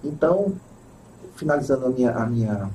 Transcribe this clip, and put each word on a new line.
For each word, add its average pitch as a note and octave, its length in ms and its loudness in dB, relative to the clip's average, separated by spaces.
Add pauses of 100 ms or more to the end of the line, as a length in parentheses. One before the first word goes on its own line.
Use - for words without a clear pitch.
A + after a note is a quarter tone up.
Então, G3 500 2 (840)
finalizando C#3+ 500 0
a B2+ 40 2
minha, B2+ 200 2
a A2+ 160 -2
minha G#2+ 480 -2